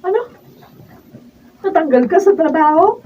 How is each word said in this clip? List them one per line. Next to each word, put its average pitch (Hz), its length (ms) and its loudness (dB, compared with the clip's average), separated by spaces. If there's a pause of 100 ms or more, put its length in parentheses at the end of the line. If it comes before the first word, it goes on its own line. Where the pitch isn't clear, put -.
Ano? 381 200 -4 (1400)
Natanggal 277 480 0
ka 349 100 0
sa 392 140 2
trabaho? 311 720 0